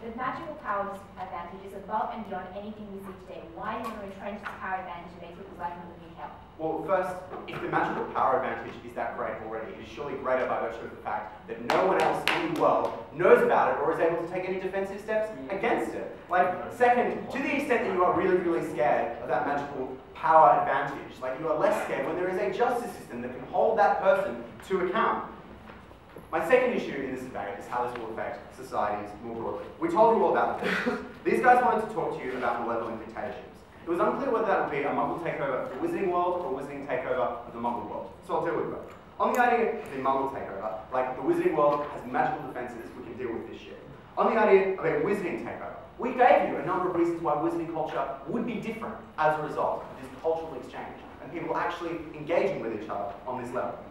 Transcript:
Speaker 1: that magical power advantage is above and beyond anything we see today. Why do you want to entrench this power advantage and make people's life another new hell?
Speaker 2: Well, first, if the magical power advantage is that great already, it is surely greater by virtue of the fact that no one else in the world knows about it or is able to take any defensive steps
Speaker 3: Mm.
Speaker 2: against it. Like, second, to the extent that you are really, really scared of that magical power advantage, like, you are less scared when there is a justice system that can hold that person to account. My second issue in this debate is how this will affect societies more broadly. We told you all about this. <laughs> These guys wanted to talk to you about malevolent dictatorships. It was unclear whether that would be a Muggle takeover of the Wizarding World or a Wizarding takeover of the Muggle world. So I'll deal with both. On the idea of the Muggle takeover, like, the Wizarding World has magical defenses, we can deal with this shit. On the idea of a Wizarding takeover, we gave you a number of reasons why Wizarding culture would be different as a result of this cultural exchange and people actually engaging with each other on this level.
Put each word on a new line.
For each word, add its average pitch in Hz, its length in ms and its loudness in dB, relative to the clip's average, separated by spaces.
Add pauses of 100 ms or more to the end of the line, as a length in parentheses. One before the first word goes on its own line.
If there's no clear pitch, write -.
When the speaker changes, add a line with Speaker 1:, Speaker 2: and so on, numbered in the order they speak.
Speaker 1:
that 220 80 -8
magical 277 480 -6
power 196 320 -2 (240)
advantage 190 480 -10
is 196 80 -12
above - 400 -2
and 220 160 -8
beyond 185 240 -6
anything 208 400 -10
we 196 80 -10
see 190 240 -12
today. 175 160 -12 (160)
Why 220 240 -6
do 226 80 -6
you 208 80 -10
want 202 80 -10
to 196 80 -12
entrench 208 320 -8
this - 160 -6
power 185 160 -4
advantage 180 320 -8
and 175 160 -16
make 170 80 -14
people's - 240 -16
life 175 160 -6
another 180 320 -14
new 165 160 -16
hell? - 80 -10 (320)
Speaker 2:
Well, - 240 -2
first, 185 320 2 (320)
if - 120 -8
the - 120 -4
magical - 400 0
power - 240 4
advantage 113 480 -4
is 120 80 -14
that - 240 -4
great 113 240 -4
already, 110 320 -8
it 110 80 -12
is 107 80 -14
surely 143 320 -6
greater 127 240 2
by 120 160 0
virtue - 240 -6
of - 80 -10
the - 80 -14
fact - 480 -6
that 113 160 -6
no 175 240 6
one 175 120 4
else 151 200 2 (160)
in 160 160 0
the 151 80 2
world - 320 4 (240)
knows 208 240 10
about - 320 6
it - 80 0
or 160 120 2
is - 60 -2
able 170 220 2
to 170 80 -4
take 185 160 -4
any 185 160 -2
defensive 196 400 -4
steps 220 320 -2
Speaker 3:
Mm. 196 240 -6
Speaker 2:
against - 400 0
it. - 180 -8 (140)
Like, 180 240 4 (240)
second, 240 560 4
to 247 80 -4
the 294 160 0
extent 220 320 2
that 190 40 -2
you 180 120 4
are 170 80 4
really, 185 240 4
really 170 320 2
scared 143 520 2
of - 80 -8
that 143 180 2
magical 131 500 -4 (160)
power 156 480 10
advantage, 143 600 -2
like, 127 180 -4
you 160 100 -2
are 151 80 2
less 202 280 4
scared 165 200 -2
when 165 100 -2
there 180 140 0
is 185 80 -2
a 202 180 -2
justice 240 420 0
system - 240 -10
that - 120 -8
can - 140 -10
hold 185 300 2
that 160 240 6
person 190 420 2 (240)
to 185 200 0
account. - 380 2 (1040)
My 160 140 0
second 240 280 6
issue - 180 -2
in 131 240 -4
this 120 80 -8
debate 101 340 -8
is - 100 -12
how 123 200 -2
this 120 120 -6
will 110 120 -8
affect - 460 -8
societies 107 520 -2 (140)
more 117 120 -8
broadly. 104 300 -6 (140)
We 160 80 0
told 220 300 8
you - 80 4
all 123 60 4
about - 300 2
this. 190 120 0 (340)
<laughs> - 160 -16
These 214 160 4
guys 247 240 8
wanted 220 240 2
to - 60 -8
talk 151 260 -2
to 131 60 -8
you 127 120 -4
about 117 240 -2
malevolent 113 380 -4
dictatorships. - 580 -10 (280)
It 165 40 -10
was 175 100 0
unclear 240 320 0
whether 220 160 2
that 185 160 4
would 151 80 -4
be 143 120 -2
a - 60 0
Muggle 170 340 -2
takeover 143 400 -2
of - 60 -8
the 147 180 -4
Wizarding 190 240 0
World 175 320 2
or 131 160 -4
a - 40 -8
Wizarding 143 220 -10
takeover 127 600 -2
of - 60 -16
the 113 60 -10
Muggle 117 300 -4
world. - 220 -8 (160)
So - 80 -4
I'll 165 100 0
deal 156 120 -2
with 101 140 -2
both. - 220 -12 (280)
On 226 100 2
the 247 80 2
idea 233 400 4
of - 120 -10
the 135 60 -6
Muggle 135 360 0
takeover, - 460 -8 (120)
like, 127 240 0
the 139 60 -8
Wizarding 170 340 2
World 147 380 4
has 123 180 -10
magical - 380 0
defenses, - 500 -10
we - 60 -10
can 117 120 -12
deal 120 140 -4
with 107 180 -6
this - 120 -14
shit. - 180 -14 (380)
On 220 160 4
the 226 40 4
idea 196 360 8
of 185 100 -4
a 151 240 2
Wizarding - 380 -2
takeover, - 320 -8 (200)
we 240 120 -2
gave 254 400 6
you - 80 -2
a - 80 -4
number 185 240 0
of 170 80 -2
reasons 170 240 2
why 151 140 2
Wizarding 165 360 -2
culture - 340 -2 (220)
would - 180 -2
be 214 100 -4
different - 400 -6 (220)
as 151 220 4
a 151 40 -4
result - 460 -2
of - 120 -14
this 131 100 -14 (100)
cultural 160 400 0
exchange - 380 -12 (240)
and - 80 -12
people 160 240 -4
actually 165 440 -2 (140)
engaging 170 460 0
with 110 240 -4
each - 60 -10
other 101 240 -4 (120)
on 120 160 -4
this 120 120 -8
level. 101 260 -4 (120)